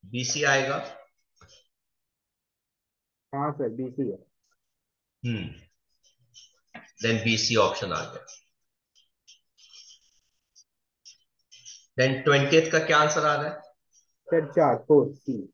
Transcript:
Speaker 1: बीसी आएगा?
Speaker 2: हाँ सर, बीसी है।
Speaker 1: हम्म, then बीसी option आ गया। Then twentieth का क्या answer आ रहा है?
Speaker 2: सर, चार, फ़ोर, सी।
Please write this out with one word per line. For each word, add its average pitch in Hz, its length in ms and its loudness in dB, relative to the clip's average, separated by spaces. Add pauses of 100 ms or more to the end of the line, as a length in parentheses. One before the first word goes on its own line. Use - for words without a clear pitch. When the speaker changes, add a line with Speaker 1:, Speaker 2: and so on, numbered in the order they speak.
Speaker 1:
बीसी 123 400 -4
आएगा? 135 320 0 (2500)
Speaker 2:
हाँ 143 180 -4
सर, 143 260 -4
बीसी 127 340 -6
है। - 60 -10 (1040)
Speaker 1:
हम्म, 107 240 -4 (1600)
then 113 200 0
बीसी 113 400 0
option 98 300 -2
आ 78 100 -4
गया। - 220 -14 (3750)
Then 131 240 2
twentieth 139 480 4
का 160 140 2
क्या 156 140 2
answer 151 260 2
आ 147 100 2
रहा 147 140 -4
है? - 100 -12 (680)
Speaker 2:
सर, 156 240 0
चार, 147 240 4 (120)
फ़ोर, 143 280 6
सी। 120 220 -8 (160)